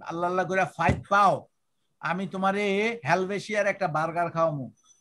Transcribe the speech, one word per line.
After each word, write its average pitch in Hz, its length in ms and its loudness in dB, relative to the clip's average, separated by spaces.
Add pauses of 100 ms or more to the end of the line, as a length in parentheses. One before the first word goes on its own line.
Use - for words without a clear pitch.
আল্লাহ 170 240 -2
আল্লাহ 185 180 0
করে 190 180 2
ফাইভ - 440 0
পাও, 196 380 4 (520)
আমি 180 280 -4
তোমারে 202 720 0 (100)
হেলভেশিয়ার 196 580 0
একটা 190 200 0
বার্গার 165 440 -2
খাওয়ামু, 156 400 -2 (300)